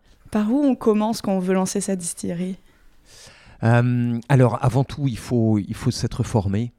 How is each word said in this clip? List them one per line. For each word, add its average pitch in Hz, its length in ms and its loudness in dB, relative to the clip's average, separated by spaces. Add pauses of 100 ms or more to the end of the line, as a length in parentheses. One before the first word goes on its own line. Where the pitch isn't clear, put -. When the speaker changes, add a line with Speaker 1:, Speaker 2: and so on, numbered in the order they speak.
(300)
Speaker 1:
Par 214 200 0
où 247 60 2
on 285 180 2
commence 220 480 0
quand 202 100 -2
on 190 60 0
veut 185 160 0
lancer 190 260 -2
sa 190 160 -4
distillerie ? 180 600 -8 (1080)
Speaker 2:
Euh, 120 560 2 (100)
alors, 127 340 4
avant 127 220 2
tout, 143 240 -6
il 113 80 -6
faut, 110 400 2
il 104 180 -4
faut - 180 -2
s'être - 300 -4
formé, 104 560 -2